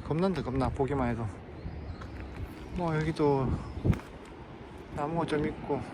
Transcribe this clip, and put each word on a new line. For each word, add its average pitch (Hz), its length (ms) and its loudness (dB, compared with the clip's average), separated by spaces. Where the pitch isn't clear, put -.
겁난다, 160 360 2
겁나, 127 260 2
보기만 131 400 2
해도. 117 180 0
뭐, 170 180 2
여기도 147 540 4
나무가 156 300 0
좀 151 220 2
있고. 143 340 -2